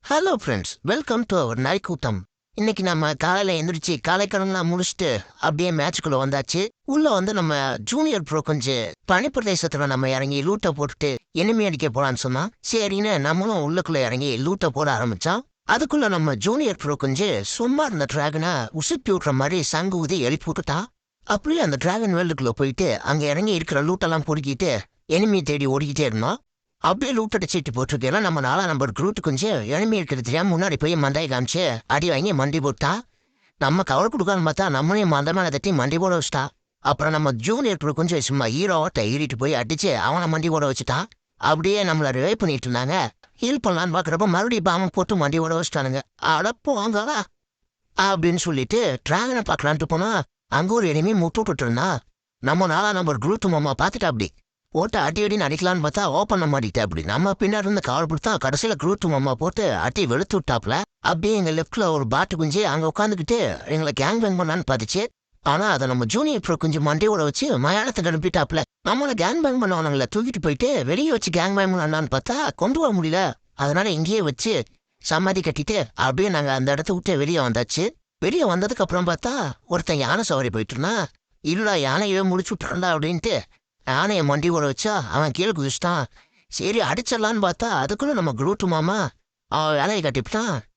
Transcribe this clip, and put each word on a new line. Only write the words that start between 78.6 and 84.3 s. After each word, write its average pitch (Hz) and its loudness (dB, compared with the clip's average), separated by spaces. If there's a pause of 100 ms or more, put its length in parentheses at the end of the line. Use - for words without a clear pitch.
அப்புறம் 175 0
பார்த்தா 240 -4 (380)
ஒருத்தன் 160 0
யானை 180 0
சவாரி 131 0
போயிட்டு 110 -4
இருந்தான். 190 -2 (480)
"இல்லடா 208 0 (140)
யானையவே 190 0
முடிச்சு 185 -2
விட்டுறா" 180 -4
அப்படின்ட்டு 165 0 (560)
யானையை 180 2
மண்டி 147 2